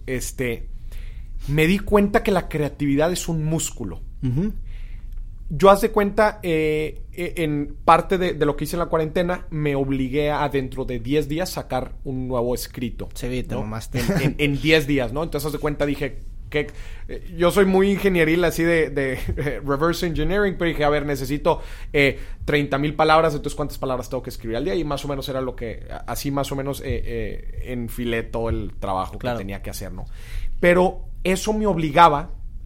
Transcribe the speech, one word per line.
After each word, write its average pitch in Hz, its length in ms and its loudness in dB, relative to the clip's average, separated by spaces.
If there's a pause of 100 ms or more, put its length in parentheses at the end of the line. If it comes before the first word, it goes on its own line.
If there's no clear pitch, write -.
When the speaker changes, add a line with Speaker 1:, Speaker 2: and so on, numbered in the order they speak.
Speaker 1:
este, 127 640 -4 (800)
me 151 180 4
di 196 140 4
cuenta 208 440 4
que 214 80 2
la 180 180 0
creatividad 147 640 0
es - 160 -4
un 160 180 -2
músculo. 139 560 -2 (200)
Speaker 2:
Ujú. 139 320 0 (960)
Speaker 1:
Yo, 165 200 8
haz 196 120 8
de 220 100 2
cuenta, 208 520 2
eh, 156 580 0 (120)
eh, 175 240 -6
en 147 460 -2
parte 170 340 4
de, 180 160 0
de 147 120 0
lo 143 100 2
que 151 100 -6
hice 151 120 -4
en - 20 0
la 170 60 0
cuarentena, 175 640 0
me 151 260 0
obligué 135 560 0
a 147 160 0
dentro 131 380 -2
de 123 140 -4
diez 139 280 0
días 156 220 -4
sacar 127 460 -4 (100)
un 131 240 -4
nuevo 123 260 0
escrito, 117 600 -6
Speaker 2:
Sí, 123 280 -4
te 123 120 -4
Speaker 1:
¿no? 127 60 -2
Speaker 2:
mamaste. 110 380 -4
Speaker 1:
En, 185 220 2
en, 131 160 2
en 143 240 2
diez 156 260 6
días, 131 240 2
¿no? 147 120 -2
Entonces, 147 240 -4
haz 151 60 -2
de 143 60 -6
cuenta, 147 260 0
dije 143 340 -2 (300)
que, 147 180 -2 (420)
eh, 120 280 -10
yo 170 140 6
soy 196 140 6
muy 190 260 6
ingenieril, 175 540 4
así 165 180 2
de, 165 280 4
de, 139 220 0
<laughs> - 220 -4
eh, 143 300 -2
reverse 160 420 2
engineering, 175 500 2
pero 170 120 2
dije, 147 160 2
a 147 40 6
ver, 147 160 2
necesito, 143 540 0 (320)
eh, 139 260 4 (280)
treinta 143 320 2
mil 151 180 0
palabras, 156 380 6
entonces, - 220 -4
¿cuántas - 220 -6
palabras 127 320 -4
tengo 127 140 -4
que - 60 -10
escribir 113 260 -6
al 117 80 -2
día? 190 120 -2
Y 165 100 0
más 143 180 -4
o 143 60 -4
menos 139 180 -4
era 135 140 -4
lo 127 160 -4
que, 113 340 -8
a-, - 180 -10
así 123 220 -2
más 139 220 0
o - 20 -2
menos, 135 240 -4
eh, - 60 -10 (180)
eh, - 600 -4 (100)
enfilé 117 500 -2
todo 113 240 -4
el 113 320 -2
trabajo 95 340 -2
que 107 60 -10
Speaker 2:
Claro. 123 200 -4
Speaker 1:
tenía 98 220 -6
que - 80 -8
hacer, 95 220 -8
¿no? 90 140 -10 (560)
Pero 180 460 4 (180)
eso 190 260 0
me 214 160 0
obligaba 160 600 6 (360)